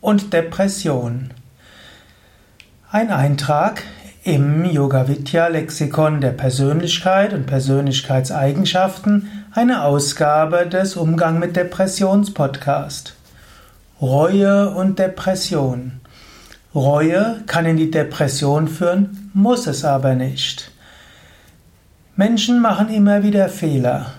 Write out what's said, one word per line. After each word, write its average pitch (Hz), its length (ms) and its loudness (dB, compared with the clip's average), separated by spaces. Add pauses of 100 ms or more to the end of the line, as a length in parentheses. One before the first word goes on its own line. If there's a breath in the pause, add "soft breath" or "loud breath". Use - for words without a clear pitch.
und 208 320 0
Depression. 143 960 -2 (1600 soft breath)
Ein 220 200 0
Eintrag 147 720 0 (420 loud breath)
im 151 420 2
Yoga-Vidya-Lexikon 151 1500 0
der 127 120 0
Persönlichkeit 160 1000 0
und 139 140 -4
Persönlichkeitseigenschaften, 139 2000 0
eine 233 300 2
Ausgabe 151 840 2
des 185 300 -2
Umgang 165 420 2
mit 175 180 -2
Depressions-Podcast. 180 1600 -2 (880 soft breath)
Reue 196 680 4
und 190 300 -2
Depression. 151 920 -2 (840 loud breath)
Reue 160 720 2
kann 170 180 -2
in 160 140 2
die 156 120 0
Depression 151 800 0
führen, 185 640 -2
muss 233 340 2
es 156 200 -4
aber 135 280 2
nicht. - 580 -6 (1400 loud breath)
Menschen 233 440 2
machen 220 300 2
immer 208 320 4
wieder 202 260 2
Fehler. 135 600 -2 (100)